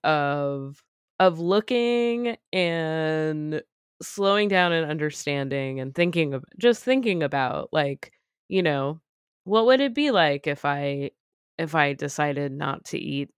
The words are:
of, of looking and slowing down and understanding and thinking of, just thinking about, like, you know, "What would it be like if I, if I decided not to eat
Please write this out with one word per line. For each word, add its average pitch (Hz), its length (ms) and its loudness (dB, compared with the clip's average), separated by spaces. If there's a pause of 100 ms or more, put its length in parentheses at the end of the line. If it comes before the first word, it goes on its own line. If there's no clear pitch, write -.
of, 143 800 -2 (360)
of 180 200 4
looking 240 1000 0 (160)
and 156 1080 -2 (400)
slowing 202 460 2
down 180 260 4
and 160 160 0
understanding 139 920 -4
and 135 160 -8
thinking 170 380 2
of, 135 120 -6 (140)
just 233 240 4
thinking 233 400 2
about, 139 500 -2
like, 143 400 -2 (360)
you 190 140 0
know, 147 380 0 (440)
"What 220 200 2
would 262 160 6
it 277 140 0
be 294 160 2
like 156 360 2
if 143 180 -4
I, 143 460 -2 (460)
if 160 180 -4
I 143 180 2
decided 143 600 -4
not 139 320 -6
to - 140 -8
eat 139 380 -6